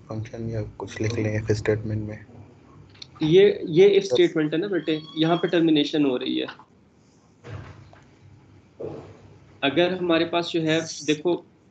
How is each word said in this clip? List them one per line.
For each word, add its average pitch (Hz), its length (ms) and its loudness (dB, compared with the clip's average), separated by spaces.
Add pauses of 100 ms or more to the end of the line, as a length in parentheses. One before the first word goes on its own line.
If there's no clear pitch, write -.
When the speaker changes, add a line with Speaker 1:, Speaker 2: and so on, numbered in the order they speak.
Speaker 1:
function 113 420 -10
या 110 120 -4
कुछ 101 380 -12
लिख 110 120 -2
लें 107 300 -2
if 107 100 -2
statement 107 560 -2
में। - 180 -14 (960)
Speaker 2:
ये, 185 420 6
ये 180 240 6
if 277 80 6
Speaker 1:
यस। 196 80 4
Speaker 2:
स्टेटमेंट 156 500 2
है - 60 0
ना 202 80 -4
बेटे, 156 320 -2 (160)
यहाँ 160 200 2
पे 170 120 -2
टर्मिनेशन 156 560 2
हो 127 120 2
रही 127 220 -4
है। 127 80 -4 (3250)
अगर 170 320 0
हमारे 170 300 0
पास 165 240 -4
जो 170 120 -2
है, 160 200 0
देखो, 160 640 -4 (260)